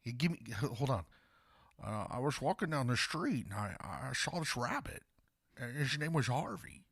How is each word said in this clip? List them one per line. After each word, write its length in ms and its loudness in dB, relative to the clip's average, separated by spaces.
He 100 -4
give 200 4
me, 160 -2
h-, 80 -6
hold 340 0
on. 160 2
Uh, 260 -2
I 100 -4
was 220 0
walking 280 0
down 180 2
the 100 4
street 480 2
and 80 -10
I, 280 -2
I 320 -6
saw 260 0
this 160 -2
rabbit. 480 -2
And 180 -6
his 220 2
name 160 0
was 140 6
Harvey. 640 -2